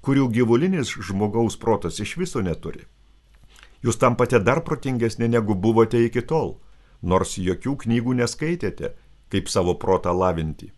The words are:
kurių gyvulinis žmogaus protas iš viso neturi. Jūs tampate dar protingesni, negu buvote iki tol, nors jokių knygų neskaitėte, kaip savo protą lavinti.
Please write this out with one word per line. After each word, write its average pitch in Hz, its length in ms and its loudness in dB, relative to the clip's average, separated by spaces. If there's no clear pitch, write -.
kurių 139 320 2
gyvulinis 123 640 2
žmogaus 104 640 -2
protas 101 400 -2
iš 104 160 -6
viso 170 240 -4
neturi. 85 460 -6
Jūs 117 160 0
tampate 123 400 4
dar 127 240 2
protingesni, 117 640 -2
negu 113 260 2
buvote 110 520 4
iki 117 180 -2
tol, 135 320 -4
nors 92 340 0
jokių 95 480 -2
knygų 120 380 0
neskaitėte, 117 720 -4
kaip - 240 -4
savo 87 240 2
protą 90 400 0
lavinti. 82 600 -2